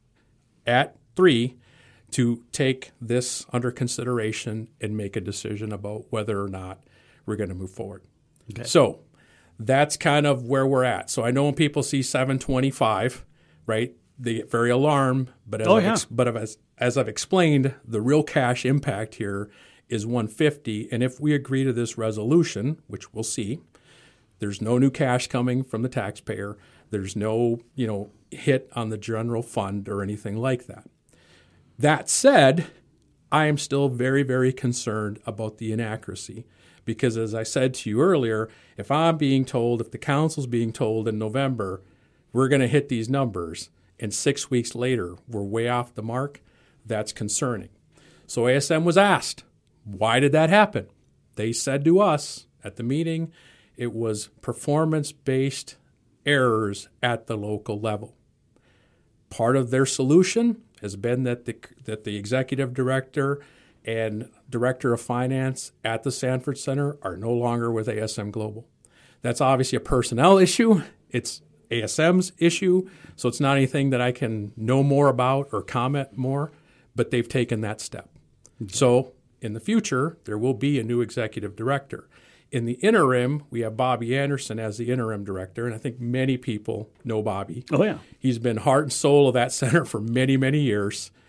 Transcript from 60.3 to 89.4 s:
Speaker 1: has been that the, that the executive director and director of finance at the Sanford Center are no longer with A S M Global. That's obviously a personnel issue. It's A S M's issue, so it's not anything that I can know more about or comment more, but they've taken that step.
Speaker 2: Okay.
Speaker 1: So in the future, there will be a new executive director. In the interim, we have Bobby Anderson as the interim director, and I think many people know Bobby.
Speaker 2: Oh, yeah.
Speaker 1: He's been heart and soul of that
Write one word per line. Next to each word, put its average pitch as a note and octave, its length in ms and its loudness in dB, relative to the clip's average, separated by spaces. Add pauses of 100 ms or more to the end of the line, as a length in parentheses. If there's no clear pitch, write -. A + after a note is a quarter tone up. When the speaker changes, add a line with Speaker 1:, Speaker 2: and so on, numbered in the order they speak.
Speaker 1:
has G2 140 -8
been B2 280 -2
that A#2+ 200 -4
the, A#2 120 -8 (280)
that A2 200 -10
the G#2 120 -6
executive B2+ 580 -2
director C3 640 -2 (440)
and A2 440 -4 (200)
director B2 440 0
of A#2 80 0
finance B2+ 720 -2 (120)
at A2+ 180 -2
the C3+ 100 -2
Sanford B2+ 460 -2
Center C#3+ 440 -2
are F#2+ 140 -6
no A2+ 140 -4
longer A#2+ 400 0
with A2 180 -2
A G#2+ 140 -4
S A2 160 -6
M G#2 120 -6
Global. G#2+ 360 -8 (560)
That's A#2+ 180 -2
obviously C3 360 2
a - 40 -2
personnel C3+ 580 4
issue. F#3+ 440 6 (280)
It's - 320 -6 (280)
A A#2 120 -2
S - 160 -4
M's F3+ 400 4
issue, F3+ 500 2 (280)
so B2 120 0
it's A#2+ 120 -4
not C#3 160 4
anything C#3 340 2
that B2 100 2
I B2 120 2
can A2 440 -4
know B2 260 2
more C#3 260 6
about C3 440 2
or G2+ 100 -2
comment C3 540 -4
more, C3+ 360 -4 (420)
but - 160 -2
they've A#2+ 180 -2
taken A#2+ 320 -2
that G#2+ 200 -6
step. - 280 -14 (540)
Speaker 2:
Okay. G2+ 120 -12
Speaker 1:
So B2+ 380 4 (280)
in G#2+ 140 -8
the A2 60 -10
future, E3 640 -2
there G#2+ 120 -6
will B2 180 0
be C3+ 240 0
a A2 60 -4
new A#2+ 160 0
executive G#2+ 560 -6
director. C3+ 520 -6 (440)
In A#2+ 120 -2
the A#2 100 -2
interim, D3 720 2
we A#2 120 -6
have A2 160 -4
Bobby B2 420 0
Anderson C#3 400 -4
as G#2+ 180 -6
the A#2+ 140 -4
interim A2 320 -2
director, F#2+ 440 -6
and A#2 80 -4
I A2 40 -10
think B2 220 -8
many B2+ 360 0
people A2+ 540 -6 (140)
know G#2+ 180 -2
Bobby. G2+ 480 -6
Speaker 2:
Oh, E3 140 4
yeah. G#3 140 -2 (200)
Speaker 1:
He's A#2+ 220 0
been A2+ 160 0
heart C#3 260 4
and C#3 100 -4
soul C#3+ 360 6
of A#2+ 60 2
that B2+ 180 2